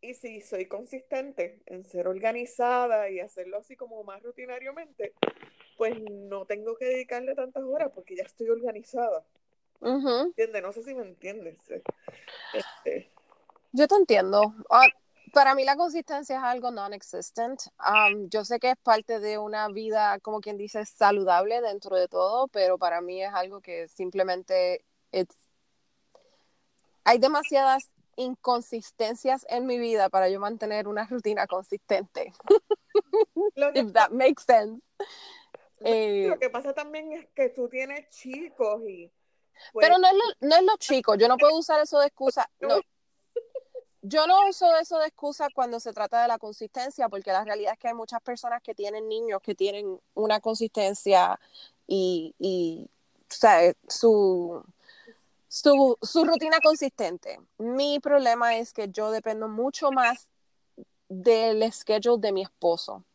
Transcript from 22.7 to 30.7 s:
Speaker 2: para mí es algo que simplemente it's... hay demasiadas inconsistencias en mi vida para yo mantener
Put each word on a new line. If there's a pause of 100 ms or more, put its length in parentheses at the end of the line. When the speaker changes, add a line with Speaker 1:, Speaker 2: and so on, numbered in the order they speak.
Speaker 2:
para
mí
es
algo
que
simplemente (260)
it's... (1700)
hay
demasiadas (260)
inconsistencias
en
mi
vida
para
yo
mantener